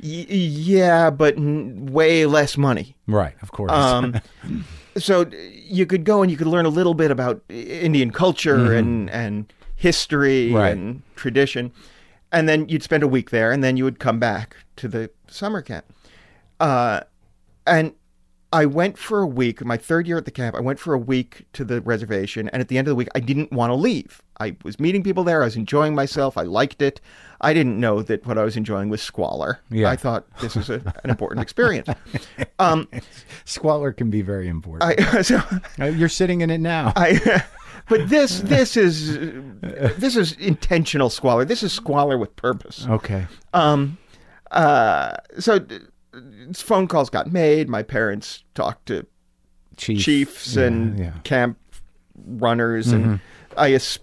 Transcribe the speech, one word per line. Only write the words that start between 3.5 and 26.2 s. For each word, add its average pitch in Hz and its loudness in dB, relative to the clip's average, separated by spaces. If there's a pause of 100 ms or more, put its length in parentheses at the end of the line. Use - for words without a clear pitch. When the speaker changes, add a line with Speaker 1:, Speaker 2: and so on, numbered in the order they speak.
Speaker 2:
course. 101 -4
Speaker 1:
Um, 127 2 (360)
Speaker 2:
<laughs> - -12
Speaker 1:
so 180 2
d-, 101 -18
you 185 2
could 180 0
go 208 4
and 185 6
you 151 -2
could 160 0
learn 170 4
a 160 4
little 170 2
bit 156 2
about 123 -2
I-, 87 -18
Indian 135 0
culture 160 2
Speaker 2:
Mm-hmm. 117 4
Speaker 1:
and, 113 0
and 107 -6 (220)
history 139 2
Speaker 2:
Right. 104 4
Speaker 1:
and 104 -6 (140)
tradition. 123 -2 (600)
And 160 2
then 156 2
you'd 156 -2
spend 156 0
a 147 4
week 127 0
there, 113 2
and 139 0
then 131 2
you 127 0
would 127 -4
come 117 0
back 113 -4 (200)
to 127 -8
the 110 -6 (180)
summer 202 -6
camp. 113 -12 (720)
Uh, 123 0 (640)
and 160 2 (600)
I 156 4
went 165 0
for 214 -4
a 190 0
week, 123 -2
my 120 -4
third 165 -2
year 170 -2
at 156 -6
the 143 -12
camp, 120 -6
I - -6
went 135 -4
for 160 -4
a 135 0
week 127 -4
to 139 -8
the 120 -4
reservation, 107 -4
and 127 -4
at 113 -6
the 127 0
end 135 0
of 151 0
the 135 0
week, 120 -2
I 131 -2
didn't 135 -2
want 120 0
to 127 0
leave. 180 -2 (180)
I 104 -8
was 101 -10
meeting 180 2
people 185 0
there, 165 2
I 127 2
was 113 -2
enjoying 147 0
myself, 139 -2